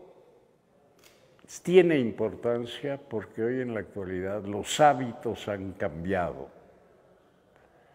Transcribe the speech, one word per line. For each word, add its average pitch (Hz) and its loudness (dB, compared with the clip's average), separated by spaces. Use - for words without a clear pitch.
tiene 175 4
importancia 120 -4
porque 110 -8
hoy 127 0
en 120 -4
la 104 -2
actualidad 95 -4
los 101 -2
hábitos 131 4
han 98 -2
cambiado. 85 0